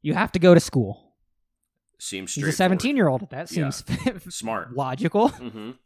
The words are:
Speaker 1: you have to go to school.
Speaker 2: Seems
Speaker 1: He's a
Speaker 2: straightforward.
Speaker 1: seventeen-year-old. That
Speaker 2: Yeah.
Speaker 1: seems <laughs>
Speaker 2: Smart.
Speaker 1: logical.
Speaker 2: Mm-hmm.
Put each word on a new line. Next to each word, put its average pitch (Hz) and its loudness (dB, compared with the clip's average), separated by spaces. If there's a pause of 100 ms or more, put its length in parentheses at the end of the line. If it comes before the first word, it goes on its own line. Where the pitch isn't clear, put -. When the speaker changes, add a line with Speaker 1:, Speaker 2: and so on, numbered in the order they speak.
Speaker 1:
you 147 -4
have 190 -2
to 185 -2
go 175 10
to 165 10
school. - -2 (960)
Speaker 2:
Seems 95 -10
Speaker 1:
He's 143 -4
a 151 0
Speaker 2:
straightforward. - -4 (260)
Speaker 1:
seventeen-year-old. 202 0
That 139 -12
Speaker 2:
Yeah. 147 -2
Speaker 1:
seems - -6
<laughs> - -
Speaker 2:
Smart. 113 -8
Speaker 1:
logical. 156 0
Speaker 2:
Mm-hmm. 110 -10 (140)